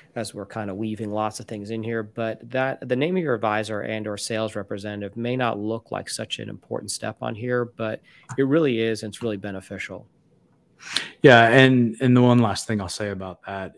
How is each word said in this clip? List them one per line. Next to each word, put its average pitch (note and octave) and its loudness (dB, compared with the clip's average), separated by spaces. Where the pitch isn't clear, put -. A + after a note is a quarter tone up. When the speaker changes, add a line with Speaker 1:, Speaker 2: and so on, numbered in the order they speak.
Speaker 1:
as A2+ -8
we're G2+ -10
kinda G2+ -8
weaving G#2+ -6
lots G#2+ -4
of G#2+ -16
things G#2 -10
in A2 -6
here. A2+ -6
But A2+ -8
that, C3 -4
the B2 0
name D#3+ 0
of F3+ -2
your C#3 0
advisor G#2+ -2
and A2 -6
or G#2 -8
sales A2 -4
representative G#2 -8
may A#2+ -4
not A#2 -2
look A2 -6
like G2 -8
such - -10
an G#2+ -12
important A2+ -10
step A2 -8
on A#2 -6
here, A#2+ -4
but A2+ -8
it C#3 2
really C#3 2
is, A2+ -2
and G#2+ -8
it's - -14
really A2 -4
beneficial. G2 -12
Speaker 2:
Yeah, A#2 12
and, B2+ 6
and B2+ 6
the B2 8
one B2 8
last G#2 0
thing G#2+ -2
I'll F#2 -6
say G#2 -6
about F#2+ -10
that G2 -10